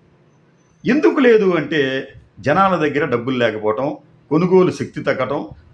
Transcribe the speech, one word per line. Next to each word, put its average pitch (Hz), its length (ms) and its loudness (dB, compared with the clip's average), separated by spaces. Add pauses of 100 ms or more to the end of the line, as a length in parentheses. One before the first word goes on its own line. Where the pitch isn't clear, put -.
(880)
ఎందుకు 294 340 2
లేదు 214 360 4
అంటే, 135 520 -2 (320)
జనాల 180 360 2
దగ్గర 151 280 0
డబ్బులు 123 340 -4
లేకపోవటం, 107 580 -2 (340)
కొనుగోలు 175 400 2
శక్తి - 320 -10
తగ్గటం, 135 460 -4 (260)